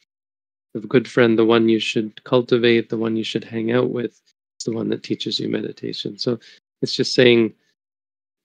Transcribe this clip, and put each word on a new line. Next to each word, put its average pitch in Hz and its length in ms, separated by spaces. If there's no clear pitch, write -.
The 113 80
good 110 280
friend, 113 280
the 113 80
one 113 240
you 110 120
should 110 440
cultivate, 120 640
the 117 80
one 110 200
you 110 80
should 107 200
hang 113 280
out 123 180
with, 120 220
is - 60
the 120 80
one 110 180
that 110 120
teaches - 380
you - 80
meditation. - 680
So 120 220
it's - 120
just - 200
saying 117 400